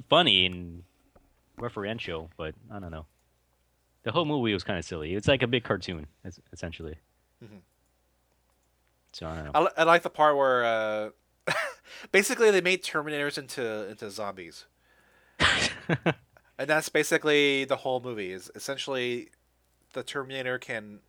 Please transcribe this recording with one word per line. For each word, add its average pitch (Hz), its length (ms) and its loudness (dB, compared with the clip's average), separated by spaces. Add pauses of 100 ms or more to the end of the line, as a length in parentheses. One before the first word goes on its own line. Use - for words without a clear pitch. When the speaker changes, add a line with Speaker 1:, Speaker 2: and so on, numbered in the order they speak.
(100)
Speaker 1:
funny 127 340 6
and 87 380 -4 (760)
referential, 101 760 -6
but 78 180 -8 (160)
I 101 80 -12
don't 90 120 -12
know. 80 160 -12 (960)
The 113 100 -4
whole 160 140 2
movie 131 260 2
was 92 120 0
kinda 90 180 -4
silly. 82 320 -6
It's 104 140 0
like 139 140 6
a 123 40 4
big 120 180 0
cartoon, 92 440 -4 (180)
es-, 90 140 -14 (120)
essentially. 82 440 -10 (460)
Speaker 2:
Mm-hmm. 107 140 -20 (1600)
Speaker 1:
So, - 160 -12
I 80 60 -8
don't 78 120 -8
know. 73 80 -10
Speaker 2:
I 151 80 4
li-, 185 160 2
I 165 60 6
like 170 180 6
the 175 80 -4
part 151 260 4
where, 131 300 4
uh, 107 840 -2 (340)
<laughs> - 260 -10
basically 220 380 6
they 190 100 6
made 185 240 0
Terminators 147 540 -4
into, 113 500 -6
into 107 220 -10
zombies. 95 560 -10 (720)
Speaker 1:
<laughs> - 60 4 (1120)
Speaker 2:
And 139 80 -4
that's 151 200 2
basically 147 760 2
the 127 120 2
whole 127 240 -2
movie, 110 320 -6
is 92 240 -12
essentially 123 720 -4 (640)
the 131 100 -8
Terminator 131 560 -4
can 107 400 -8 (100)